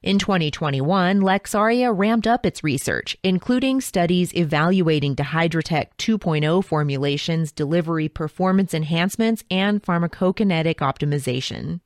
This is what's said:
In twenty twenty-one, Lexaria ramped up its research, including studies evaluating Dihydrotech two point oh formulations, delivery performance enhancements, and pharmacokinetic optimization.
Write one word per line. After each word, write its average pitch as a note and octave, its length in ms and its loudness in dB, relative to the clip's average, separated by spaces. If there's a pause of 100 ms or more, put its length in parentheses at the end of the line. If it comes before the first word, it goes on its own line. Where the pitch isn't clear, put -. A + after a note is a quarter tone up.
In G3 160 2
twenty F3+ 320 0
twenty-one, F3 680 0
Lexaria G#3+ 760 2
ramped A3 300 2
up A#3 180 2
its - 180 -2
research, B2+ 600 -2
including B3+ 580 0
studies F3 540 0
evaluating D#3 800 2
Dihydrotech D#3+ 720 -2 (100)
two A3 220 0
point D#3 260 0
oh E3+ 160 2
formulations, D3 920 -2
delivery D#3+ 560 -2
performance F#3 680 0
enhancements, F3 760 0
and G3+ 320 0
pharmacokinetic F3 920 0
optimization. C#3 1120 -4